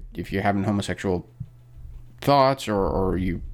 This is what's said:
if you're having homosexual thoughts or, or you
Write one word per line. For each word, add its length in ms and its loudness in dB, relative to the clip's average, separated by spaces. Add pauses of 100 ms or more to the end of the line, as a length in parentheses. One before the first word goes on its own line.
(140)
if 180 -8
you're 100 -2
having 220 2
homosexual 640 -2 (920)
thoughts 480 4
or, 180 2
or 300 2
you 260 0 (120)